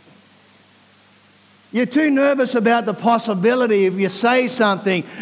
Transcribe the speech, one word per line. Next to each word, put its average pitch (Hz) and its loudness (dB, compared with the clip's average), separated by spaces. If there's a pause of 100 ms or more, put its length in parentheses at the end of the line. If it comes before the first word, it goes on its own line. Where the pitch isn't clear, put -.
(1700)
You're 233 0
too 302 0
nervous 269 0
about 233 2
the 214 -4
possibility 220 0
if 185 -2
you 190 0
say 240 0
something 196 0 (180)